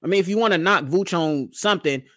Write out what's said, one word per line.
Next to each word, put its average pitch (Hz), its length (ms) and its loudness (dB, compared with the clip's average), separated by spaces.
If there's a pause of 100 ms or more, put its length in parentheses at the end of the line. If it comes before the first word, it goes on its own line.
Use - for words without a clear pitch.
I 135 40 -8
mean, 196 120 2
if 175 80 0
you 202 120 -2
wanna 208 180 2
knock 170 280 2
Vooch 180 320 0
on 151 360 -2
something, 156 480 -2 (160)